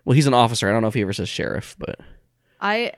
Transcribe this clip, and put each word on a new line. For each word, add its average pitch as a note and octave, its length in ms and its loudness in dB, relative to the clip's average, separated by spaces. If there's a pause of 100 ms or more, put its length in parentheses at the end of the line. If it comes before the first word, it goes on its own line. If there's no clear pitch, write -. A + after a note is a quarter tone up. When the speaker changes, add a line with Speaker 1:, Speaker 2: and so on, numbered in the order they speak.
Speaker 1:
Well, B2 100 2
he's C#3+ 120 4
an C3+ 80 4
officer. A#2 340 2
I G2+ 40 2
don't A2 100 2
know A2 60 0
if G#2+ 60 -4
he A2+ 80 0
ever G2 100 -2
says F#2+ 160 -6
sheriff, - 500 -8
but - 220 -10 (600)
Speaker 2:
I A3 380 -4